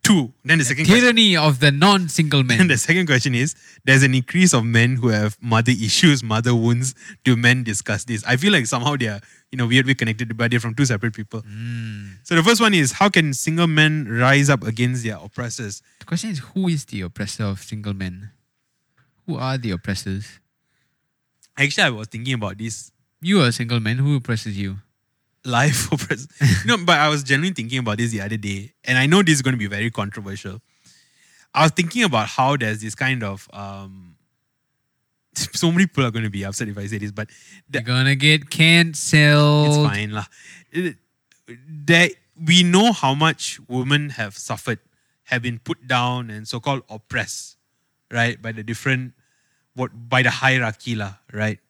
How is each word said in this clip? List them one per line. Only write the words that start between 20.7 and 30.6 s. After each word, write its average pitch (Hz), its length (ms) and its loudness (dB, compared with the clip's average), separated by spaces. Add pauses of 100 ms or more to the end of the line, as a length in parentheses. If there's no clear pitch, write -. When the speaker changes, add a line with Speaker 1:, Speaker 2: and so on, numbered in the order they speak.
Speaker 1:
Actually, 143 260 0
I 151 60 4
was 107 180 -8
thinking 123 260 -6
about 104 240 -6
this. 110 340 -10 (280)
Speaker 2:
You 185 220 2
are 127 60 6
a 117 40 2
single 117 300 -2
man. 110 160 -2
Who 143 180 2
oppresses 110 420 -4
you? 98 200 -6 (680)
Speaker 1:
Life 127 460 2
<laughs> 160 40 0
oppresses. 127 320 -6 (380)
No, 233 120 2
but 175 220 4
I 151 80 4
was 151 160 0
genuinely 139 320 0
thinking 120 240 -6
about 110 180 -2
this 117 140 -2
the 110 80 -4
other 104 180 -6
day. 101 360 -8 (100)
And 127 140 0
I 131 100 2
know 190 160 6
this 160 120 4
is 135 60 -4
gonna 127 140 0
be 104 160 -6
very 104 180 -4
controversial. 101 680 -10 (960)